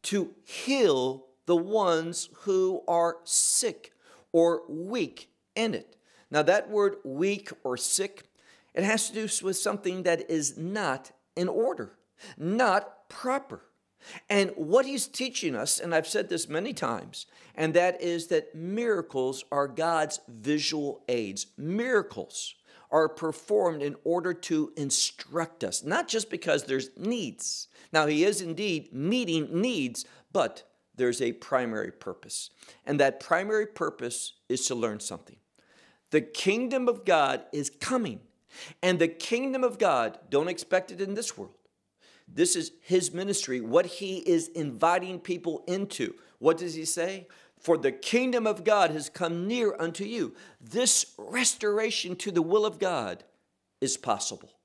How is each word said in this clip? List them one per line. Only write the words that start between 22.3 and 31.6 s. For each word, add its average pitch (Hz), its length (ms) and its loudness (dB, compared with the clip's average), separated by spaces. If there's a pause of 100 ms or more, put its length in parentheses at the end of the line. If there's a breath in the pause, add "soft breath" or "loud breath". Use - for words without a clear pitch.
are 156 180 6
performed 165 760 0
in 143 220 -4
order 175 300 0
to 156 420 -2
instruct - 880 -2
us, 90 180 -4
not 254 240 0
just 214 220 -2
because 156 360 0
there's 131 340 -2
needs. 208 680 -6 (260 loud breath)
Now, 156 140 6
he 151 180 4
is 196 180 2
indeed 165 500 -4
meeting 165 680 0
needs, 165 440 -2 (280 loud breath)
but - 380 -2 (240)
there's 123 280 2
a 120 100 0
primary 117 580 -2